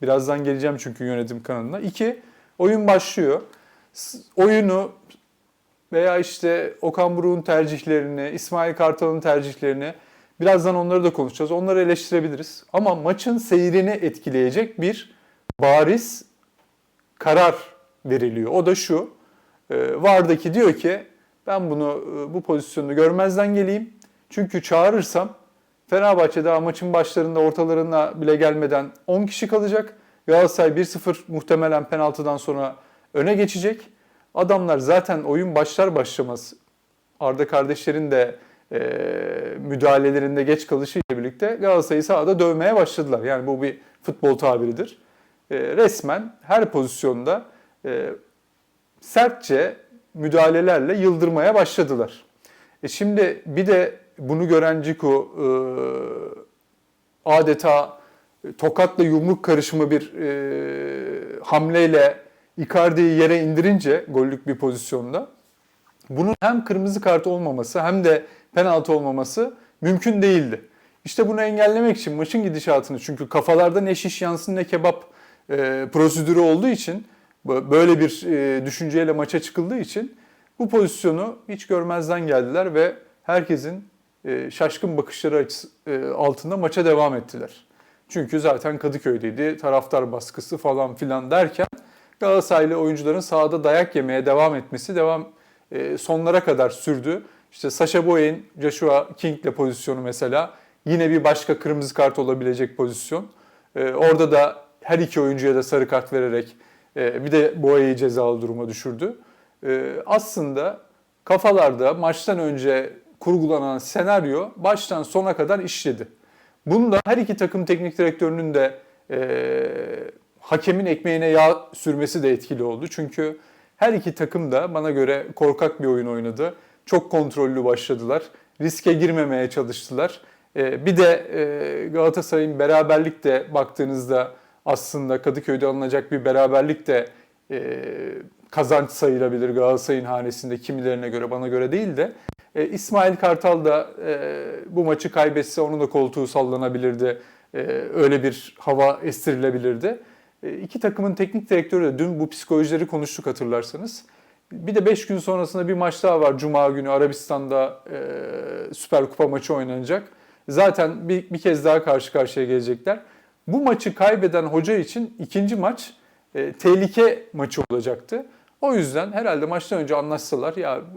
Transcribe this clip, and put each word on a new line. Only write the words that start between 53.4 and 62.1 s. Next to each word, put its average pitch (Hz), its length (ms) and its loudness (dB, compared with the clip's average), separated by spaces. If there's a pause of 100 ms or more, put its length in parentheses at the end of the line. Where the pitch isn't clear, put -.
bir 170 200 -2
de 180 280 2 (240)
bunu 156 300 -2
gören 160 340 4
Ciku, 143 560 0
e, 147 80 -2 (1800)
adeta 151 720 4 (580)
tokatla 175 460 2
yumruk 170 380 2
karışımı 151 480 2
bir, 151 240 0
e, 139 1300 -6
hamleyle 160 760 4 (400)